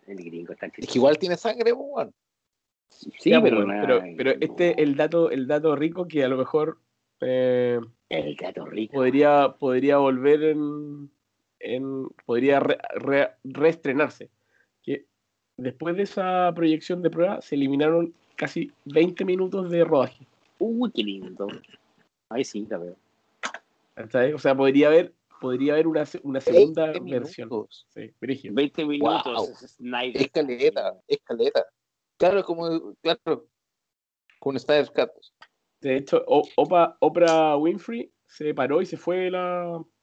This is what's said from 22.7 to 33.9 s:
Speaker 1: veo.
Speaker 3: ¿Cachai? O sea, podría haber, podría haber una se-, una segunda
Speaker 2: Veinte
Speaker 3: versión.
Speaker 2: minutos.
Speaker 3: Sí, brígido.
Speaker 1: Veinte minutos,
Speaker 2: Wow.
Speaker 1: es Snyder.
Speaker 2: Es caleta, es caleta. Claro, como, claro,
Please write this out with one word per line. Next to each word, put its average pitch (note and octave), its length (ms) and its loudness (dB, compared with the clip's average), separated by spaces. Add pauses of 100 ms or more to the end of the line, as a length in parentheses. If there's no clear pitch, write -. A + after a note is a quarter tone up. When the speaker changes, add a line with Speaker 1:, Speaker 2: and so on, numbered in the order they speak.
Speaker 1:
veo. F2 160 -14 (1000)
Speaker 3:
¿Cachai? B2 400 -2
O D3 60 -8
sea, C#3 160 2
podría C3+ 320 6
haber, E3+ 260 4 (260)
podría C3 340 -2
haber D#3 120 2
una D#3 220 -2
se-, - 160 -14
una C3 180 -6
segunda D3+ 460 4
Speaker 2:
Veinte F3 240 -8
Speaker 3:
versión. A#2+ 380 -8
Speaker 2:
minutos. G#2+ 440 -10
Speaker 3:
Sí, A2 260 -18
brígido. A#2+ 360 -8
Speaker 1:
Veinte C#3+ 280 -2
minutos, C#3+ 420 -2
Speaker 2:
Wow. A#2 260 -4
Speaker 1:
es - 240 -20
Snyder. B2 480 -6
Speaker 2:
Es C#3 80 -6
caleta, B2+ 760 -2
es C#3+ 160 0
caleta. A#2+ 420 -2 (520)
Claro, F#3 260 2
como, E3 580 -6
claro, D#3+ 460 -4 (920)